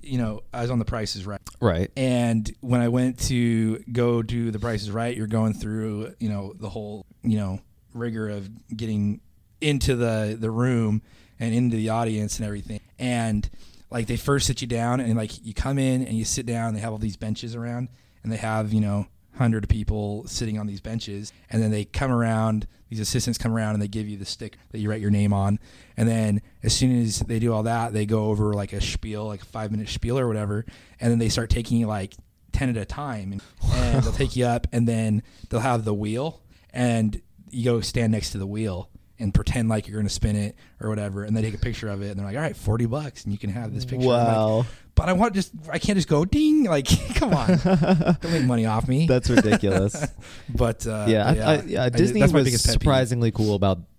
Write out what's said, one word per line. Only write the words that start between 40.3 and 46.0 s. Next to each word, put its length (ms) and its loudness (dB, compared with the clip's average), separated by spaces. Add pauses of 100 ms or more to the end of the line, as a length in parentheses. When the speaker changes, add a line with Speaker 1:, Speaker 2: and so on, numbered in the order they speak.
Speaker 1:
it 200 -4 (240)
or 100 -6
whatever, 360 -6
and 120 -2
they 40 0
take 120 -2
a 40 -8
picture 320 -4
of 120 -6
it, 80 -6
and 100 -8
they're 60 -6
like, 100 -8
"All 60 -4
right, 140 -4
forty 320 0
bucks, 380 -6
and 80 -4
you 40 -6
can 140 -6
have 220 -6
this 120 -6
picture." 240 0
I'm 160 6
like, 20 4
Speaker 2:
Wow. 380 4 (300)
Speaker 1:
"But 140 4
I 40 4
want 220 4
just, 160 -2 (180)
I 100 -4
can't 180 0
just 100 2